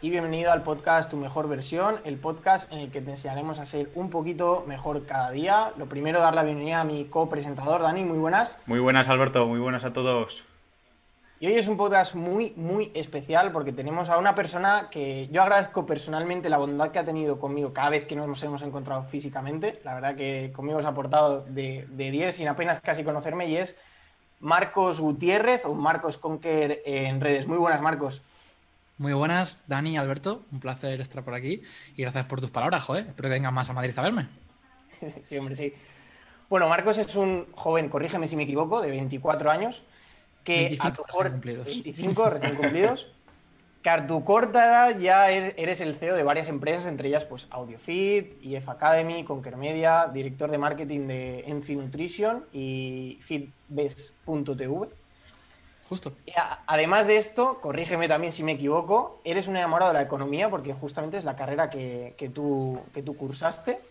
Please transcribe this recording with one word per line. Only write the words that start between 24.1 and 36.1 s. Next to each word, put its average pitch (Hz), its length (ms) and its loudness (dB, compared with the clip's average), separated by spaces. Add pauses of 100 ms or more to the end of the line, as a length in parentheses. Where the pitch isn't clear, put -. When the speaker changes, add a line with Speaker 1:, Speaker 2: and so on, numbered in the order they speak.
Speaker 1:
Marcos 180 600 2
Gutiérrez 190 680 4
o 147 100 -2
Marcos 156 420 2
Conquer 156 680 0
en 135 380 -2
redes. 143 240 2
Muy 160 140 0
buenas, 165 220 4
Marcos. 143 420 -2 (760)
Speaker 3:
Muy 143 140 0
buenas, 170 540 0
Dani, 151 280 -2
Alberto, 143 460 -2 (100)
un 135 80 -8
placer 131 420 -6
estar 131 220 -12
por 127 120 -8
aquí 135 260 -6 (340)
y 135 60 -6
gracias 127 240 -4
por 131 160 -6
tus 127 80 -6
palabras, 143 340 0
joder. 185 220 -4
Espero 135 240 -8
que 131 60 2
vengas 131 180 0
más 131 160 -2
a 127 40 -8
Madrid 127 220 -4
a 131 60 -4
verme. 180 260 0 (720)
Speaker 1:
<laughs> 156 220 -12
Sí, - 160 -10
hombre, 135 180 -6
sí. 143 160 -6 (800)